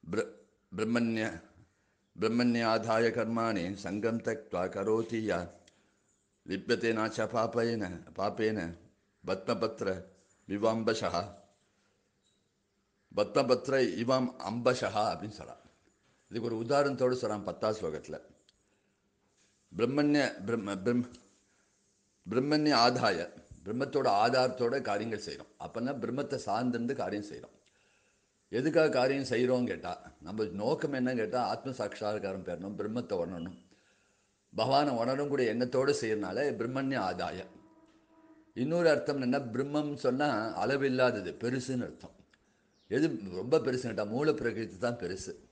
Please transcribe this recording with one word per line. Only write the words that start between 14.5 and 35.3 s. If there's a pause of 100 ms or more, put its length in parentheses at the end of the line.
அம்பசா (140)
அப்படின்னு
சொல்றான். (680)
இதுக்கு
ஒரு
உதாரணத்தோடு
சொல்றான்
பத்தாவது
ஸ்லோகத்துல. (1500)
பிரம்மண்ய, (240)
பிரம்ம-,
பிரம்-, (1160)
பிரம்மண்ய
ஆதாய, (440)
பிரம்மத்தோட (120)
ஆதாரத்தோட
காரியங்கள்
செய்றோம். (100)
அப்பன்னா
பிரம்மத்தை
சார்ந்திருந்து
காரியம்
செய்றோம். (1000)
எதுக்காக
காரியம்
செய்றோம்
கேட்டா, (280)
நம்ம (140)
நோக்கம்
என்னன்னு
கேட்டா,
ஆத்ம
சாட்சா்காரம்
பெறணும்,
பிரம்மத்தை
உணரணும், (920)
பகவானை
உணரும்